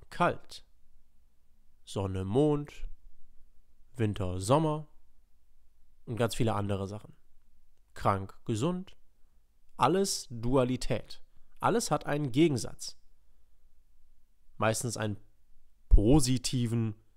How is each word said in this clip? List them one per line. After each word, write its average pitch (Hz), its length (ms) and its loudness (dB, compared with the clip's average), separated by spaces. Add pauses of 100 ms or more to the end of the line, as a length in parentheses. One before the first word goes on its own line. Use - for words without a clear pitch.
kalt. - 560 -2 (1200)
Sonne, 95 420 -4
Mond. 147 600 0 (1080)
Winter, 95 440 -2
Sommer. 151 480 2 (1200)
Und 120 100 -6
ganz 113 200 0
viele 110 200 2
andere 98 320 -2
Sachen. - 280 -14 (800)
Krank, 98 520 -2
gesund. 165 520 -4 (800)
Alles 185 520 2
Dualität. 123 920 0 (380)
Alles 190 320 2
hat 147 140 0
einen 147 260 -2
Gegensatz. 135 640 2 (1600)
Meistens 110 380 0
einen 107 220 -4 (720)
positiven 120 1080 6 (220)